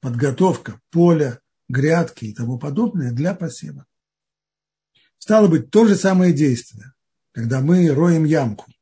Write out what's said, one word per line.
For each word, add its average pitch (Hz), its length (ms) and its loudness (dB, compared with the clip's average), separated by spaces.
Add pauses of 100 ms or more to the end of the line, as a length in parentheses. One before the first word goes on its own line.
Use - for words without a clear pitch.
Подготовка 135 800 -4 (100)
поля, 160 500 2 (280)
грядки 156 580 -2
и 104 80 -12
тому 120 240 -8
подобное 147 540 -4
для 156 220 -4
посева. 151 520 -14 (1300)
Стало 214 300 4
быть, 160 220 0
то 226 160 4
же 202 100 4
самое 185 360 2
действие, 135 600 -2 (400)
когда 113 280 -6
мы 170 280 2
роем 160 360 2
ямку. 143 460 -2 (100)